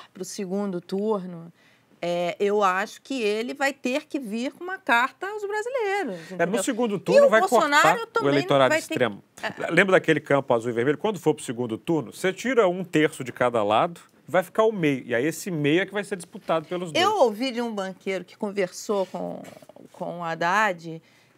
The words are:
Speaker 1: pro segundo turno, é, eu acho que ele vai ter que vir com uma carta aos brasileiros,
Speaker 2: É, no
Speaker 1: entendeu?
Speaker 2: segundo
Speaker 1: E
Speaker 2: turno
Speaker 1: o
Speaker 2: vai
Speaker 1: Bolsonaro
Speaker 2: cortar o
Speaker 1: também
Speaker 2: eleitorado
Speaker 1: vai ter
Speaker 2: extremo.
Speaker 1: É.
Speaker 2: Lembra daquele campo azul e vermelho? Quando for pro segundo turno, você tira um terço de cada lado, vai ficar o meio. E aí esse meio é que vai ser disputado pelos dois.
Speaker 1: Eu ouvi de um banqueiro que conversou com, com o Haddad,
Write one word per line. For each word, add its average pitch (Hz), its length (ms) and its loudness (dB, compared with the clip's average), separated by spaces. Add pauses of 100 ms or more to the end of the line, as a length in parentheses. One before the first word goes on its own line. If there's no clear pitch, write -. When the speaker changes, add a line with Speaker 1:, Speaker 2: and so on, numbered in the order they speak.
(120)
Speaker 1:
pro 185 120 -12
segundo 190 560 -6
turno, 185 680 -4 (500)
é, 175 380 -2
eu 208 240 2
acho 190 400 0
que 269 200 -6
ele 220 320 -2
vai 285 180 -2
ter 269 340 -4
que - 120 -6
vir 240 340 -6
com - 100 -18
uma 370 160 -8
carta 254 480 0
aos 427 180 -8
brasileiros, 403 840 -4
Speaker 2:
É, 185 60 -10
no 170 60 0
Speaker 1:
entendeu? 185 200 0
Speaker 2:
segundo 220 340 -2
Speaker 1:
E - 40 -6
Speaker 2:
turno 571 260 6
Speaker 1:
o - 40 6
Speaker 2:
vai - 100 6
Speaker 1:
Bolsonaro 311 480 4 (100)
Speaker 2:
cortar 453 40 -6
o - 40 -8
Speaker 1:
também - 240 0
Speaker 2:
eleitorado 147 380 4
Speaker 1:
vai 311 100 2
ter - 140 -4
Speaker 2:
extremo. 113 300 -2 (200)
Speaker 1:
É. - 280 -6
Speaker 2:
Lembra 185 220 4
daquele 156 280 4
campo 139 340 0
azul 117 160 0
e 113 40 -6
vermelho? 131 240 0
Quando 208 200 -4
for 156 160 2
pro - 80 -8
segundo 117 360 -6
turno, 151 340 -2
você 185 200 -2
tira 226 360 2
um 180 160 -4
terço 151 400 0
de 120 80 -8
cada 120 320 2
lado, 139 360 2 (280)
vai 170 140 0
ficar 214 220 0
o 220 80 4
meio. 147 340 0
E 120 80 -2
aí 120 120 0
esse 160 240 -6
meio 151 300 2
é 190 60 -2
que 190 60 -16
vai 202 120 -4
ser 202 120 -6
disputado 170 500 -4
pelos 180 260 -6
dois. 320 120 2
Speaker 1:
Eu 415 120 2
ouvi 254 340 2
de 233 120 -6
um 233 120 -6
banqueiro 190 500 -6
que - 120 -20
conversou 196 680 -2
com, 180 360 -10 (480)
com 170 300 -10
o - 20 -8
Haddad, 170 800 -2 (360)